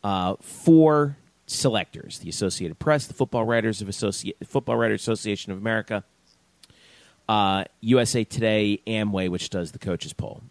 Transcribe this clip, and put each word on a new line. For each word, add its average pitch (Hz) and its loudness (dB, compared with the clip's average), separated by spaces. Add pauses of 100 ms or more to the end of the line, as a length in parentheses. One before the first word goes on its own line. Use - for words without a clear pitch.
uh, 95 0
four 151 6 (300)
selectors: - -2
the 85 -12
Associated 90 -4
Press, 151 0
the - -16
Football 120 -2
Writers 110 0
of 98 -8
Associ-, - -6 (100)
Football 123 -2
Writers 110 0
Association 107 -4
of 92 -8
America, 107 -4 (1300)
uh, 98 2 (180)
U 123 4
S 117 0
A 113 2
Today, 107 0
Amway, 104 -2
which 90 -6
does 87 -4
the - -16
coaches - -6
poll. - -10